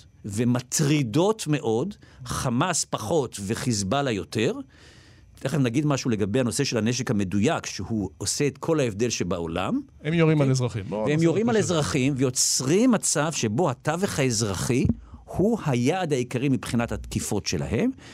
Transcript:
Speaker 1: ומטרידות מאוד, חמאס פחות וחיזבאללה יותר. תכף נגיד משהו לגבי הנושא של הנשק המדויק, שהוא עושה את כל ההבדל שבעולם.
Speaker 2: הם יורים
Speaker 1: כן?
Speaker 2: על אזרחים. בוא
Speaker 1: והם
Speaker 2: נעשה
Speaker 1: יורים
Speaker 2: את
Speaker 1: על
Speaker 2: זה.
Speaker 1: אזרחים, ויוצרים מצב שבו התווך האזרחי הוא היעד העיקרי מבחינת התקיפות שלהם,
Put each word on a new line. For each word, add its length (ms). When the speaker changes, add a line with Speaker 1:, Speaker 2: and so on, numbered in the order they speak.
Speaker 1:
ומטרידות 1200
מאוד, 480
חמאס 640
פחות 560
וחיזבאללה 640
יותר. 420
תכף 200
נגיד 280
משהו 240
לגבי 300
הנושא 240
של 140
הנשק 320
המדויק, 560
שהוא 520
עושה 280
את 120
כל 220
ההבדל 300
שבעולם. 720
Speaker 2:
הם 100
יורים 240
Speaker 1:
כן? 60
Speaker 2:
על 60
אזרחים. 380
בוא 100
Speaker 1:
והם 140
Speaker 2:
נעשה 120
Speaker 1:
יורים 260
Speaker 2:
את 60
Speaker 1:
על 60
Speaker 2:
זה. 120
Speaker 1:
אזרחים, 420
ויוצרים 720
מצב 420
שבו 380
התווך 480
האזרחי 640
הוא 420
היעד 460
העיקרי 360
מבחינת 440
התקיפות 540
שלהם, 440